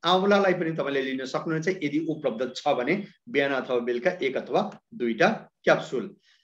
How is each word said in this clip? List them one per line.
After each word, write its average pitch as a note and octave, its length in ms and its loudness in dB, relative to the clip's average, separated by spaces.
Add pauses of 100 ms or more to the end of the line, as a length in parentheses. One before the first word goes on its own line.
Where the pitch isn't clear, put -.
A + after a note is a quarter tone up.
आँवलालाई F#3+ 500 4
पनि E3 180 -2
तपाईँले C#3 300 -2
लिन C3 240 -4
सक्नुहुन्छ D#3+ 420 -4
यदि D3 420 -2
उपलब्ध B2+ 460 -2
छ - 120 -6
भने, C#3+ 400 0 (220)
बिहान C#3 220 2
अथवा B2+ 280 0
बेलुका A#2+ 320 0
एक C3 260 -2
अथवा B2 420 -2 (140)
दुईटा A#2 360 2 (340)
capsule। C#3 520 0 (280)